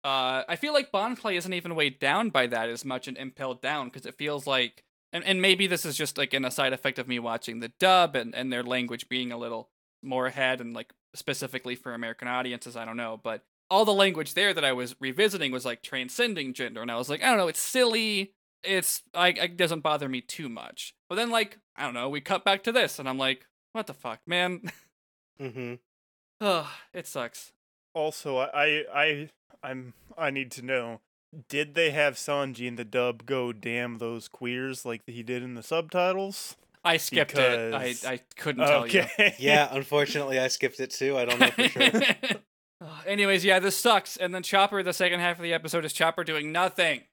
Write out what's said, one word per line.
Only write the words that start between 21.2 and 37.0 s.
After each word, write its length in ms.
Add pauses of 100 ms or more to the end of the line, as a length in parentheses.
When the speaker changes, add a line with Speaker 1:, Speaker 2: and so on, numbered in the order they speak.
Speaker 1:
like, 300 (160)
I 80
don't 100
know, 140
we 140
cut 240
back 180
to 80
this, 260
and 120
I'm 80
like, 280 (280)
"What 140
the 60
fuck, 320
man?" 360 (140)
<laughs> 60 (580)
Speaker 2:
Mm-hmm. 360 (680)
Speaker 1:
Ugh, 260 (260)
it 140
sucks. 440 (420)
Speaker 3:
Also, 440
I, 160
I, 400
I, 360 (340)
I'm, 300 (240)
I 120
need 220
to 100
know, 400 (480)
did 240
they 180
have 240
Sanji 520
in 80
the 100
dub 400
go, 260
"Damn 460
those 300
queers," 580
like 220
he 160
did 200
in 120
the 80
subtitles? 920 (260)
Speaker 1:
I 140
skipped 400